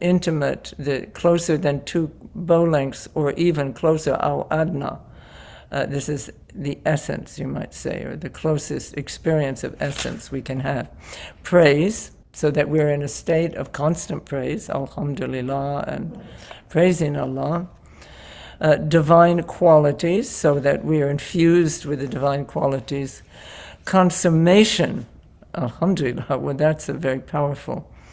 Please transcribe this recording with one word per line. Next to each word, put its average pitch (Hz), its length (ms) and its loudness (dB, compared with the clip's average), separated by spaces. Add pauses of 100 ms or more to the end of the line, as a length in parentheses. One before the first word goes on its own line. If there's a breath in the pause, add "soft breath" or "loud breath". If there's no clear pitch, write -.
intimate, 170 760 0
the 139 280 -4
closer 170 520 2
than 143 260 -2
two 160 260 -2 (240)
bow 170 300 2
lengths 139 500 -2
or 143 180 0
even 151 400 0
closer, 156 480 0
al 143 300 -2
adna. 156 500 -2 (720 loud breath)
Uh, 139 140 -4
this 139 220 -6
is 143 220 -6 (240)
the 143 300 -8
essence, - 540 -4
you 131 100 -6
might - 260 -8
say, - 300 -8
or 131 120 -10
the 151 140 -10
closest - 640 -4
experience 143 680 -2
of 131 160 -8
essence - 500 -6
we 135 100 -6
can 131 200 -6
have. 135 280 -4 (540 loud breath)
Praise, 170 680 4 (220)
so 151 160 0
that 147 180 0
we're 151 200 2
in 143 140 0
a 143 60 -4
state 165 460 -2
of - 180 -8
constant 156 520 -4
praise, 139 460 -6
alhamdulillah, 139 1160 -4
and 139 320 -8 (520 loud breath)
praising 160 460 2
Allah. 139 520 -4 (920 loud breath)
Uh, 156 160 4
divine 165 680 6
qualities, 165 880 4
so 143 280 2
that 139 260 0
we 151 180 2
are 139 80 0
infused 165 760 2
with 147 140 -4
the 135 80 -6
divine 139 400 -2
qualities. 139 760 -4 (640 loud breath)
Consummation, 175 1200 4 (500)
alhamdulillah, 135 840 -2
well, 139 160 -4
that's 151 340 0
a 147 60 -4
very 135 240 -2
powerful 143 720 -4 (220 loud breath)